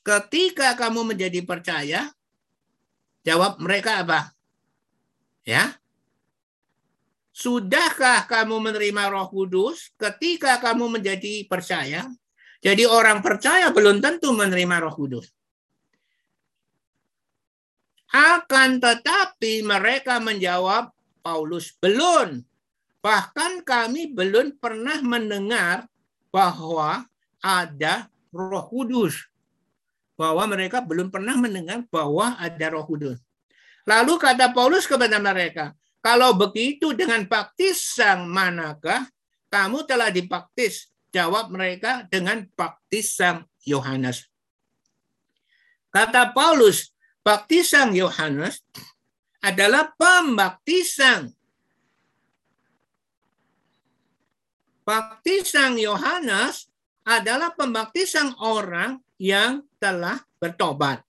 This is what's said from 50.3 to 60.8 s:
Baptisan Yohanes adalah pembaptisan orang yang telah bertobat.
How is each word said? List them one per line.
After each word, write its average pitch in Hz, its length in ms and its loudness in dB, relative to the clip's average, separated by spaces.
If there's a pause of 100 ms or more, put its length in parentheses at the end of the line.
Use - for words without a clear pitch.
Baptisan 247 960 -2
Yohanes 247 880 -4 (320)
adalah 233 560 0
pembaptisan 277 800 -4
orang 214 640 -4 (200)
yang 214 400 0 (160)
telah 185 400 -4 (240)
bertobat. 151 680 -4